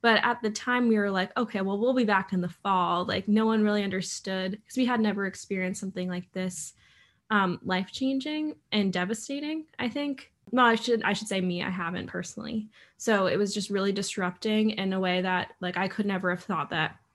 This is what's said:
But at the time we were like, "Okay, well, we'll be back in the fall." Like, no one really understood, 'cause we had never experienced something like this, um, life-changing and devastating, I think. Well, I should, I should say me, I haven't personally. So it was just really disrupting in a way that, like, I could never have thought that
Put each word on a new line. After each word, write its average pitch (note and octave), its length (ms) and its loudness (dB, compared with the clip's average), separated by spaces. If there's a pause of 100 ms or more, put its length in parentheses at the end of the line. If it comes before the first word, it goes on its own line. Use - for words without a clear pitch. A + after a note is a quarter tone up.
But A3+ 240 4
at - 180 0
the A3 80 2
time B3 380 2
we A3 80 6
were G3+ 140 2
like, F#3+ 260 0
"Okay, A3+ 240 0
well, G3 180 0
we'll B3 160 4
be B3 100 4
back G3 280 2
in F#3 80 2
the F3 80 -2
fall." F3 560 2
Like, - 240 -2
no A3 180 4
one A3 160 4
really G#3 220 2
understood, F#3+ 800 -4
'cause - 100 -10
we B3+ 100 2
had A#3+ 140 2
never G3+ 260 0
experienced F#3 520 -4
something F#3 300 -6
like F3+ 240 -6
this, F#3 400 -6 (580)
um, F#3+ 320 2
life-changing C4+ 920 -2 (160)
and G3+ 200 2
devastating, C#4 720 -4 (120)
I A#3+ 100 -4
think. C#4+ 440 -6 (180)
Well, B3 160 6
I A3+ 80 6
should, A3+ 300 0
I G3+ 80 4
should G#3 160 -4
say F#3+ 120 0
me, F3+ 220 -2
I - 80 -2
haven't F3+ 380 -6
personally. G#3+ 600 -8 (280)
So G3+ 300 2
it - 100 2
was G3+ 180 0
just G3+ 160 -4
really G3 220 0
disrupting G#3 760 0
in F#3+ 220 -2
a F#3+ 80 0
way F#3 200 2
that, F#3 400 -2
like, F3+ 160 -4
I F#3+ 100 0
could G3+ 200 -2
never F#3+ 240 0
have F3+ 120 -2
thought D#3+ 280 -4
that D#3 260 -2 (180)